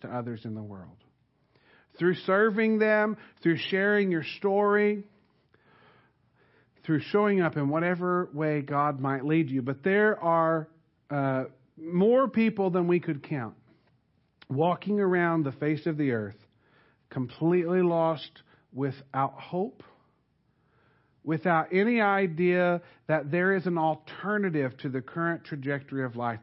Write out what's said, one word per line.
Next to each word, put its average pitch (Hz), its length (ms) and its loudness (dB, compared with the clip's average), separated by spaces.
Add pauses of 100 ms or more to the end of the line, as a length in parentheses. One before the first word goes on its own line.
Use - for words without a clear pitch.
to 104 80 -12
others 117 360 -8
in 113 100 -8
the 107 80 -10
world. 98 340 -16 (1040)
Through 175 160 2 (120)
serving 214 520 4
them, 214 380 2 (260)
through 165 160 2 (100)
sharing 196 420 2
your 160 140 -2 (140)
story, 208 680 2 (1800)
through 156 160 2 (100)
showing 202 320 2
up 156 160 0
in 139 100 0
whatever 180 640 -2
way 151 300 -2
God 143 360 -2
might 135 280 -4
lead 160 240 0
you. 135 100 -2
But 135 240 -6
there 208 340 2
are, 165 500 2 (420)
uh, 135 340 -2 (360)
more 196 460 2
people 214 440 0
than 175 180 0
we 175 100 4
could 151 240 -6
count 123 320 -8 (920)
walking 175 500 0
around 175 460 2
the 135 80 -4
face 151 340 -2
of 160 100 -2
the 147 140 0
earth, 107 240 -4 (760)
completely 170 720 0
lost, 165 480 0 (420)
without 135 640 -4
hope, - 500 -8 (1400)
without 160 500 0
any 226 280 2
idea 180 800 2 (240)
that 147 240 -2
there 180 240 2
is 185 120 -2
an 175 120 0
alternative 160 1000 -2
to 151 100 -8
the 131 120 -6
current 170 440 -6
trajectory 139 600 -6
of 117 120 -8
life 120 260 -4